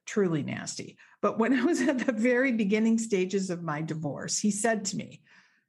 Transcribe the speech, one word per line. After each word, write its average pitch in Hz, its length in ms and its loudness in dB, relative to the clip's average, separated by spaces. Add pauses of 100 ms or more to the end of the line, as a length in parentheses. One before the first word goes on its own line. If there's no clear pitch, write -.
truly 170 360 2
nasty. - 540 -8 (240)
But - 180 0
when 226 160 4
<laughs> 262 40 4
I 233 60 2
was 294 180 2
at 254 240 0
the 269 60 2
very 247 400 2
beginning 220 460 2
stages 190 520 0
of 170 120 -4
my 156 200 -4
divorce, 156 560 -6
he 214 120 2
said 220 360 0
to 185 100 -6
me, - 260 -10 (460)